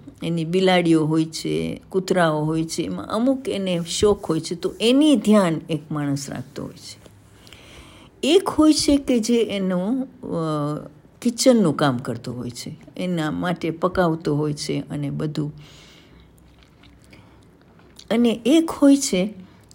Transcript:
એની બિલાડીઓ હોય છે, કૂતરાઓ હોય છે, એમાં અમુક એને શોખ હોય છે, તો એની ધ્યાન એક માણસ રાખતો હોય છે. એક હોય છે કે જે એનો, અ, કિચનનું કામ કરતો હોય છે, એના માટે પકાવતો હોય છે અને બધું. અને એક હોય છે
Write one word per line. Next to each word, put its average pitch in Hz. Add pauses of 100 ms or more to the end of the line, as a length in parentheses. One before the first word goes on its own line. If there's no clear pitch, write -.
(220)
એની 165
બિલાડીઓ 170
હોય 160
છે, 160
કૂતરાઓ 170
હોય 160
છે, 160
એમાં 185
અમુક 262
એને 185
શોખ 208
હોય 160
છે, 160
તો 175
એની 269
ધ્યાન 196 (100)
એક 156
માણસ 143
રાખતો -
હોય -
છે. - (1200)
એક 330
હોય 311
છે 294
કે 277
જે 233
એનો, 196 (160)
અ, - (840)
કિચનનું 233
કામ 135
કરતો 120
હોય -
છે, 151 (200)
એના 175
માટે 170
પકાવતો 165
હોય 151
છે 143
અને 143
બધું. 151 (2500)
અને 226
એક 330
હોય 277
છે 202 (400)